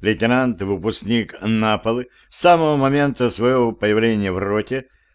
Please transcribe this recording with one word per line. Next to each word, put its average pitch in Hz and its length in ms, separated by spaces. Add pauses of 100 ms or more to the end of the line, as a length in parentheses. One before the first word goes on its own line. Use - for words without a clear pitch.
Лейтенант, 113 600
выпускник 101 800
Наполы, 110 680 (200)
с - 80
самого 165 400
момента 135 540
своего 120 400
появления 107 600
в 90 60
роте 107 500 (280)